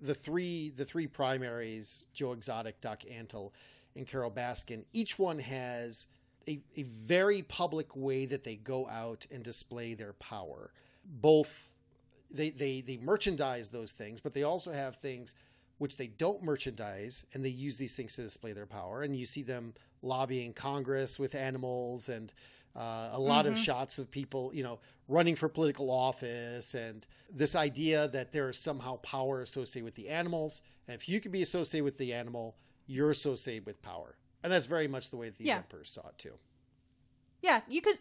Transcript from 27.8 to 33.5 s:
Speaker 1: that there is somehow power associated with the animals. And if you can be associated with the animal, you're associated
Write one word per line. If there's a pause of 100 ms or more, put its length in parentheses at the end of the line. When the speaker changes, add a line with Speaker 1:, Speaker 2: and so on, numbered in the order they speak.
Speaker 1:
that
there
is
somehow
power
associated
with
the
animals. (240)
And
if
you
can
be
associated
with
the
animal, (300)
you're
associated